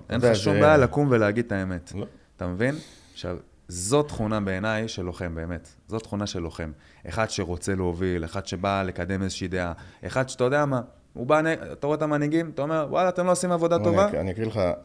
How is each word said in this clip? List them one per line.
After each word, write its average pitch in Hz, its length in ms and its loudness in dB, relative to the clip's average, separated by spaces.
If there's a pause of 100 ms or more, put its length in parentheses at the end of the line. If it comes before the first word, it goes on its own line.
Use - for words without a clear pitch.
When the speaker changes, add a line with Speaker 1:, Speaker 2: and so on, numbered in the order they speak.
Speaker 1:
אתה 107 80 -8
Speaker 2:
אין 120 60 0
Speaker 1:
יודע, 120 120 6
Speaker 2:
לך 107 60 4
שום 101 160 2
Speaker 1:
זה 101 60 4
Speaker 2:
בעיה 101 160 8
לקום 143 340 4
ולהגיד 113 360 4
את 104 60 -6
האמת. 92 420 -4
Speaker 1:
לא. 98 120 -6 (300)
Speaker 2:
אתה 90 100 -6
מבין? 107 280 -2 (380)
עכשיו, 90 240 -8 (320)
זו 95 340 2
תכונה 110 380 -2
בעיניי 107 480 -2
של 98 140 -8
לוחם, 87 320 -6
באמת. 82 340 -6 (200)
זו 110 100 -6
תכונה 101 280 -6
של 95 120 -6
לוחם. 82 340 -6 (360)
אחד 110 220 -2
שרוצה 90 440 -4
להוביל, 90 500 0
אחד 95 220 -8
שבא 98 360 -2
לקדם 92 400 -4
איזושהי 95 260 -4
דעה, 87 240 -2 (340)
אחד 127 220 -2
שאתה - 160 -2
יודע 143 200 2
מה, 131 160 0 (320)
הוא 123 140 -8
בא, 151 140 4
נ-, 156 60 0 (260)
אתה - 140 -6
רואה 151 100 2
את 151 60 -4
המנהיגים, 151 520 0
אתה 135 80 -2
אומר, 156 280 0
"וואלה, 175 180 2
אתם 180 180 0
לא 180 60 4
עושים 180 200 2
עבודה 170 240 4
Speaker 1:
אני 107 80 0
Speaker 2:
טובה?" 143 240 4
Speaker 1:
אק-, - 60 -2
אני 90 160 0
אקריא 110 160 -2
לך 110 140 -2 (240)